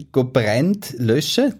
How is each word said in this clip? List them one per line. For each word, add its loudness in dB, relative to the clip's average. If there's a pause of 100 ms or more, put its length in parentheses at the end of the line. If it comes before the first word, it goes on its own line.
(100)
go 2
Brand 0
löschen, 0